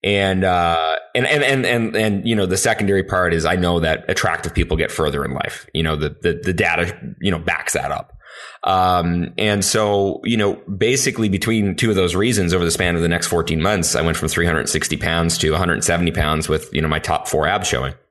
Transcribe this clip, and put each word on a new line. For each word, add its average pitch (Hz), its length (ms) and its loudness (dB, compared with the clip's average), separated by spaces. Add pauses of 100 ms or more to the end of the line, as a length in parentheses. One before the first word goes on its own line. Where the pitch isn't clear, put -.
And, 95 400 2
uh, 85 520 2 (180)
and, 123 120 0
and, 147 160 2
and, 131 240 2
and, 113 300 0
and, 107 320 0
you 113 80 2
know, 98 100 2
the 92 100 0
secondary 98 460 2
part 90 320 2
is 80 100 0
I 85 120 2
know 87 240 2
that 80 280 0
attractive 82 460 -2
people - 220 0
get 80 140 0
further 71 340 -2
in 67 80 -4
life. - 420 -8
You 80 80 0
know, 80 140 0
the, 73 260 -4
the, 85 220 0
the 92 80 0
data, 85 440 0 (240)
you 98 100 0
know, 82 80 0
backs 80 340 -4
that 73 180 -2
up. - 220 -8 (520)
Um, 90 760 2
and 104 260 2
so, 101 600 0
you 113 120 0
know, 101 180 2 (220)
basically 113 520 0
between 98 480 0
two 113 140 2
of 101 60 2
those 90 180 2
reasons, 101 380 2
over 90 120 2
the 82 60 0
span 87 260 0
of 82 60 0
the 85 60 2
next 85 180 0
fourteen 82 340 0
months, 90 340 0
I 76 80 2
went 82 140 0
from 80 120 -2
three 85 180 0
hundred 80 220 0
sixty 80 280 -2
pounds 82 420 0
to 78 160 2
a 82 40 0
hundred 87 260 0
seventy 85 280 0
pounds 78 360 0
with, 76 240 -2
you 76 80 -2
know, 78 80 0
my 78 100 0
top - 300 -2
four 76 180 0
abs 95 220 0
showing. 65 260 -2 (160)